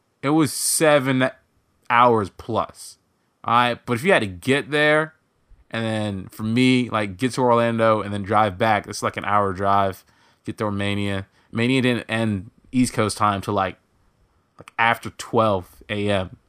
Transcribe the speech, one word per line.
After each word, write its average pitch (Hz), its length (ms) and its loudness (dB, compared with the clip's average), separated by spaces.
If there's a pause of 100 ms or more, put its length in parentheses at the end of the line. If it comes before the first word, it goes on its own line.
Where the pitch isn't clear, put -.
(240)
it 131 60 -2
was 156 220 2
seven 135 760 2 (600)
hours 117 420 4
plus. - 680 -8 (460)
All 113 100 0
right, 120 320 2
but 123 80 -2
if 117 100 -4
you 190 80 2
had 165 80 6
to 110 80 -2
get 127 440 -2
there, 151 440 0 (560)
and 113 120 -6
then 107 440 -4
for - 160 -12
me, 123 460 2
like, 104 280 -4
get 127 160 -4
to 135 80 -4
Orlando 117 600 2
and 101 120 -6
then 101 100 -6
drive 104 340 0
back, 107 300 0
it's 104 140 -10
like 113 160 -4
an - 80 -8
hour 101 280 0
drive, 98 500 -2 (420)
get - 120 -10
to 107 120 -4
Mania. 101 580 -4 (240)
Mania 123 300 0
didn't 120 280 -2
end 110 420 -2 (200)
East 123 220 0
Coast 107 240 -2
time 101 240 0
till, 104 120 -6
like, 95 240 -2 (840)
like, - 180 -20
after 113 340 2
twelve 107 800 -2
A 104 200 -4
M. 98 280 -2 (120)